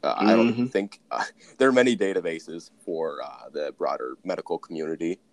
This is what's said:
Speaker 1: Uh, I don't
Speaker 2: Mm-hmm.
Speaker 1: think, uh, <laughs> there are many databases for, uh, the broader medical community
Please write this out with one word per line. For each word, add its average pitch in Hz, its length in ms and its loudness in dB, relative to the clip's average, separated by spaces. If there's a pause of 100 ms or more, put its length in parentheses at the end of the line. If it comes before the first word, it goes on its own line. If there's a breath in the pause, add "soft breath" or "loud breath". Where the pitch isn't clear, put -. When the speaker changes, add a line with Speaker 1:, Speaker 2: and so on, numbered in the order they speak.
Speaker 1:
Uh, 67 160 0
I 107 160 4
don't 113 200 6
Speaker 2:
Mm-hmm. 123 140 0
Speaker 1:
think, 101 340 -4 (100)
uh, - 140 -4 (140)
<laughs> - 180 -20
there 131 100 6
are 131 60 6
many 127 240 6
databases 85 720 -4 (140)
for, 80 380 -4
uh, 64 260 -14
the 73 280 -6
broader 67 460 -4
medical 87 340 -4
community 80 640 -6 (140)